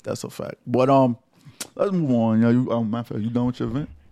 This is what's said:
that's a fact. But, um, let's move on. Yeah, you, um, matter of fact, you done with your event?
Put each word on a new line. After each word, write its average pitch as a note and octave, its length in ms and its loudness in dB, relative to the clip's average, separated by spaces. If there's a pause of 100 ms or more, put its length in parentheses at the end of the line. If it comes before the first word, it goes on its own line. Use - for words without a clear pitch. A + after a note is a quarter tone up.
that's A2 200 -8
a - 60 -10
fact. - 260 -12 (100)
But, B2+ 240 2
um, C3 280 4 (580)
let's G3+ 160 -2
move D#3+ 200 0
on. A2+ 300 4
Yeah, A#2 80 4
you, B2 220 2
um, A2+ 180 -2
matter A#2 120 -4
of A#2 60 -10
fact, A#2+ 140 -8
you A2 80 -4
done A#2+ 180 -2
with B2 120 -4
your A#2+ 100 -4
event? C#3 200 -6 (220)